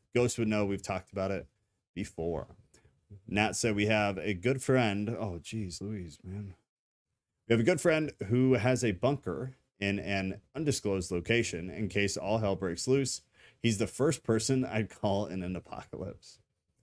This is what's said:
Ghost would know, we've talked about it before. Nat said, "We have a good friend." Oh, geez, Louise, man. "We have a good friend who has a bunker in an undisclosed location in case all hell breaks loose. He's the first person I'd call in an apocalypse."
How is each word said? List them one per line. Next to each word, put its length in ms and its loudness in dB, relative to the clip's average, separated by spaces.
Ghost 240 2
would 100 2
know, 160 2
we've 180 -2
talked 300 -6
about 180 -2
it 160 -4
before. 540 -6
Nat 280 2
said, 200 2
"We 100 4
have 320 2
a 140 -2
good 300 0
friend." 480 2
Oh, 280 -4
geez, 440 -8
Louise, 420 -8
man. 300 -10
"We 60 4
have 80 6
a 40 2
good 160 4
friend 300 4
who 260 6
has 280 2
a 100 2
bunker 640 -2
in 200 0
an 420 -4
undisclosed 560 -2
location 560 0
in 200 -4
case 280 0
all 220 -2
hell 180 2
breaks 320 -4
loose. 320 0
He's 180 2
the 80 2
first 380 0
person 400 2
I'd 240 -2
call 380 -2
in 160 -6
an 140 -6
apocalypse." 840 -12